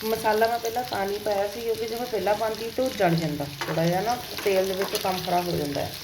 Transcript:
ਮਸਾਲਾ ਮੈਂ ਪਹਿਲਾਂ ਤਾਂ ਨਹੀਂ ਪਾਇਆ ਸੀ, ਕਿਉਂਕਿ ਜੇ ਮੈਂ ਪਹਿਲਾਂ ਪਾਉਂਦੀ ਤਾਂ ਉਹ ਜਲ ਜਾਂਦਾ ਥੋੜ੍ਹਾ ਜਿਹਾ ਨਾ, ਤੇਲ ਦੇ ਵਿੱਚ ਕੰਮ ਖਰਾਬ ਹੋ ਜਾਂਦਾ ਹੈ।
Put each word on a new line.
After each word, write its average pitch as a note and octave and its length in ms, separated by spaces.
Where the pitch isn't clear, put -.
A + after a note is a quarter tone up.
ਮਸਾਲਾ A3 440
ਮੈਂ A#3 120
ਪਹਿਲਾਂ A3+ 240
ਤਾਂ G#3 220
ਨਹੀਂ G3+ 140
ਪਾਇਆ G#3 280
ਸੀ, A3+ 140
ਕਿਉਂਕਿ A3+ 260
ਜੇ A3+ 80
ਮੈਂ A#3+ 100
ਪਹਿਲਾਂ G#3 300
ਪਾਉਂਦੀ A3 400
ਤਾਂ B3+ 100
ਉਹ B3+ 40
ਜਲ F3+ 260
ਜਾਂਦਾ D3+ 300
ਥੋੜ੍ਹਾ E3 260
ਜਿਹਾ F3 160
ਨਾ, A#3 160
ਤੇਲ F#3+ 240
ਦੇ F#3+ 60
ਵਿੱਚ G3 220
ਕੰਮ G3 300
ਖਰਾਬ F3+ 220
ਹੋ E3 100
ਜਾਂਦਾ C#3+ 240
ਹੈ। - 100